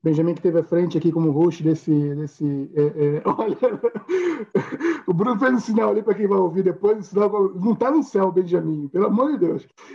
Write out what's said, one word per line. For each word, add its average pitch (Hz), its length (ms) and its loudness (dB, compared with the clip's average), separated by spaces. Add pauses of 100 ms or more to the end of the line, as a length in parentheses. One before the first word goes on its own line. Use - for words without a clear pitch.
Benjamin 160 320 2
que 170 60 -10
teve 170 180 2
à 160 60 0
frente 175 320 0
aqui 160 160 2
como 160 180 2
host 160 320 0
desse, 151 520 0
desse, 143 600 -6
é, 151 80 0
é, 147 420 0
<laughs> - 40 0
olha, 214 300 -2 (1500)
o 185 60 0
Bruno 208 260 0
fez 254 140 2
um 240 80 2
sinal 214 300 0
ali 208 120 0
pra 214 120 0
quem 202 120 -2
vai 196 120 2
ouvir 185 240 0
depois, 190 360 2
um 202 40 -10
sinal, 202 520 0
não 202 200 0
tá 247 160 0
no 302 120 2
céu, 190 300 0
Benjamin, 165 560 -2
pelo 185 180 0
amor 247 260 2
de 262 60 -2
Deus. - 300 -2 (260)